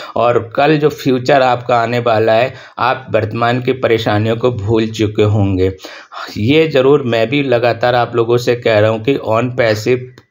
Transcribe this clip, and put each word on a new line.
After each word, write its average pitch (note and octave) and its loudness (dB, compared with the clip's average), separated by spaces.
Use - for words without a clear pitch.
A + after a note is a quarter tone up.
और A2+ 0
कल D3+ 2
जो D3 2
future C3 0
आपका B2 0
आने A#2 0
वाला A2+ 2
है, B2+ 2
आप B2 -2
वर्तमान A#2 0
की - -2
परेशानियों A2+ 0
को A#2+ 0
भूल A2 -2
चुके G#2+ -2
होंगे। G2 0
ये D3 2
ज़रूर C3+ 2
मैं A2+ 0
भी C#3+ 0
लगातार A#2+ 0
आप A#2+ 0
लोगों A#2 0
से B2 0
कह A2+ 2
रहा G#2+ 4
हूँ A2 -4
कि C#3 0
on A2+ -2
passive B2 0